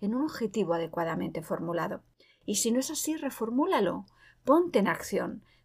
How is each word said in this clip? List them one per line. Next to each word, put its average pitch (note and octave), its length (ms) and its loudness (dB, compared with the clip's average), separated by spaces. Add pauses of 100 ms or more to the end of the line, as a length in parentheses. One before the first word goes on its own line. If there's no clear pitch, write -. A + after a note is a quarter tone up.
en G#3 140 0
un C4 80 0
objetivo G#3+ 500 0
adecuadamente E3 680 -2
formulado. E3 600 -4 (420)
Y G3+ 100 -2
si A3+ 160 2
no B3 80 2
es C4+ 120 -2
así, D#4 240 -2
reformúlalo. C4 880 0 (380)
Ponte E4 360 6
en G3 80 2
acción. - 560 -2 (220)